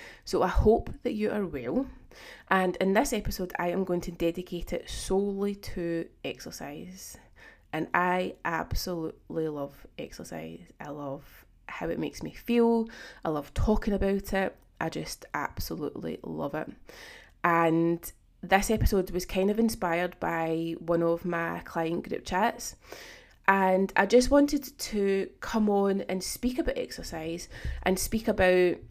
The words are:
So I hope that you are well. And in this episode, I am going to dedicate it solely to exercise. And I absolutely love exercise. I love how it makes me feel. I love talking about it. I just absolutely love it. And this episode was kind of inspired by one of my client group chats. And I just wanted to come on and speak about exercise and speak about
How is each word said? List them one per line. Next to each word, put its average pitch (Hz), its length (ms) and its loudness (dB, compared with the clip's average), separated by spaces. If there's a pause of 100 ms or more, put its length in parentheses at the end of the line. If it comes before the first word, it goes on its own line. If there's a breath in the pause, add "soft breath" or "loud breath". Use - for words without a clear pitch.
(240 loud breath)
So - 180 0
I 180 60 4
hope - 400 4 (140)
that 233 100 -2
you 208 180 -2
are 208 140 -2
well. 151 400 -2 (680 loud breath)
And 185 260 2
in 190 180 2
this 254 180 4
episode, 202 460 -4
I 175 100 -2
am 180 160 0
going 180 160 0
to 175 100 -8
dedicate 170 640 -2
it - 160 -6
solely 202 680 0
to 170 500 -4 (180)
exercise. 165 920 -12 (560 loud breath)
And 160 180 -2
I 180 440 2 (100)
absolutely 160 1040 -4
love 143 380 -8 (120)
exercise. 165 600 -12 (200)
I 147 80 -12
love 143 560 -10 (240)
how - 220 -6
it - 80 -4
makes - 240 -6
me 160 100 -10
feel. 233 560 2 (340 loud breath)
I - 60 -2
love 151 240 -4
talking 214 400 2
about 196 400 0
it. 190 240 -2 (240)
I - 80 -2
just - 460 -10
absolutely 160 880 -6
love 160 320 -8
it. - 180 -6 (720 loud breath)
And 165 680 4 (320)
this 190 280 4
episode 202 400 4
was 180 160 -4
kind 190 240 2
of 208 80 0
inspired 180 640 0
by 165 580 -2
one 170 240 2
of 170 240 2
my 170 400 -2
client 165 420 -2
group - 160 -6
chats. - 520 -2 (720 loud breath)
And 190 480 4
I 196 100 6
just 247 240 6
wanted 285 480 4
to 196 500 0 (120)
come 214 280 0
on 196 340 2
and 185 200 -4
speak 247 380 -4
about - 180 0
exercise 165 680 -8 (340 loud breath)
and 185 160 4
speak - 300 -2
about 180 480 6 (140)